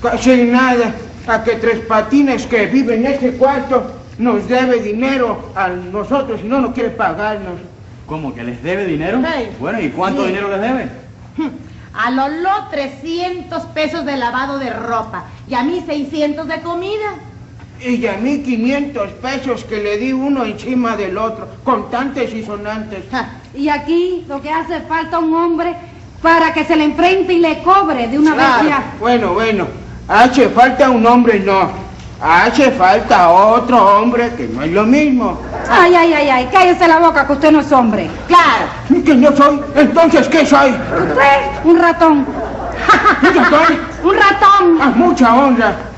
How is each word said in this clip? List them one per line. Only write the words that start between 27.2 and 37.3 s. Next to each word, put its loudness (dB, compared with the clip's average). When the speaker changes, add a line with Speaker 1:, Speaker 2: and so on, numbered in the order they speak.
Speaker 4:
y 2
le 0
cobre 2
de -2
una 4
Speaker 1:
Claro. 2
Speaker 4:
vez 2
ya. -2
Speaker 1:
Bueno, 0
bueno, -2
hace 4
falta 4
un 2
hombre, 4
no. -2
Hace 4
falta 4
otro 4
hombre 0
que -8
no -8
es -4
lo 2
mismo. 2
Speaker 4:
Ay, 6
ay, 4
ay, 0
ay, 0
cállese 4
la 6
boca 4
que -4